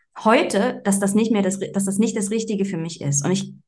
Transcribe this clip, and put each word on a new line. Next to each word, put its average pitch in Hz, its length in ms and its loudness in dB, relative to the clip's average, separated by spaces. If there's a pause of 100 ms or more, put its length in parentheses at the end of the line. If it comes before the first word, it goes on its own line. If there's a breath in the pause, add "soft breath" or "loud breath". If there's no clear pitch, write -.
(180)
heute, 233 640 2
dass 196 160 2
das 196 140 2
nicht 226 180 4
mehr 202 100 2
das, 190 160 -2
dass - 260 -4
das 196 140 -2
nicht 226 180 0
das 202 140 -2
Richtige 220 340 -2
für 196 120 -4
mich 165 240 -8
ist. 143 240 0
Und 180 80 2
ich, - 220 -2 (140)